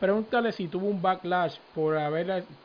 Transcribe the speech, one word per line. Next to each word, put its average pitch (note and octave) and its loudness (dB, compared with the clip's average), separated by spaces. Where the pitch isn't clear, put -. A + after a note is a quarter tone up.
pregúntale A3 2
si G3+ -4
tuvo F3+ -2
un G3+ 0
backlash F3+ 0
por D#3 0
haber, E3+ -2